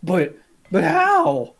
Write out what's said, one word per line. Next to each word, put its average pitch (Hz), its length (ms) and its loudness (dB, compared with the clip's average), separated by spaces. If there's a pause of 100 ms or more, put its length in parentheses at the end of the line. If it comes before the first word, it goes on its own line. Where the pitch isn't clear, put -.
But, 170 340 -2 (340)
but 185 140 0
how? 349 760 0